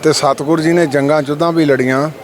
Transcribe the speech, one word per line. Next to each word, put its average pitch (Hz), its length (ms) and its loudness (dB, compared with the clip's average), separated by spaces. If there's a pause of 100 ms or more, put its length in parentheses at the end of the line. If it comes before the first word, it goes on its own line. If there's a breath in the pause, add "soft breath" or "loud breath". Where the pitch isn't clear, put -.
ਤੇ 156 100 2
ਸਤਿਗੁਰ 147 480 0
ਜੀ 165 120 2
ਨੇ 175 140 2
ਜੰਗਾਂ 143 400 0
ਯੁੱਧਾਂ 156 240 -2
ਵੀ 165 140 2
ਲੜੀਆਂ। 131 440 0 (140)